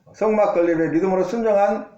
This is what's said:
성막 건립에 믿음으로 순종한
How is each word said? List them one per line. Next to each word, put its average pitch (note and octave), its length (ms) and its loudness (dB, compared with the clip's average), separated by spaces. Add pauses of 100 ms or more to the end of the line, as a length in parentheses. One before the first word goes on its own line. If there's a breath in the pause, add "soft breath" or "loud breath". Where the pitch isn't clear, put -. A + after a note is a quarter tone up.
(140)
성막 G#3+ 420 0
건립에 E3+ 340 0
믿음으로 F#3 340 0
순종한 G#3+ 600 0 (120)